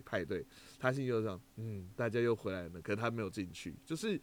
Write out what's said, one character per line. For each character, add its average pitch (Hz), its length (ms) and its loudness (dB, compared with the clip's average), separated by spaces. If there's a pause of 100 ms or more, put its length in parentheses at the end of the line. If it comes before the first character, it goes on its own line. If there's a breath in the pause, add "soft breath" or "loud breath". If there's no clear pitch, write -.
派 95 200 0
对， 87 200 -2 (320 soft breath)
他 127 140 2
心 135 140 0
里 - 20 0
就 113 160 4
想 95 160 -2 (160)
，“嗯， 104 400 -6
大 120 140 2
家 117 100 2
又 117 160 6
回 104 160 -2
来 92 120 -2
了。” 82 60 -6 (140)
可 - 80 0
是 104 60 2
他 117 120 2
没 117 120 0
有 95 80 0
进 92 220 -2
去， - 220 -8 (120)
就 160 100 -2
是 202 280 0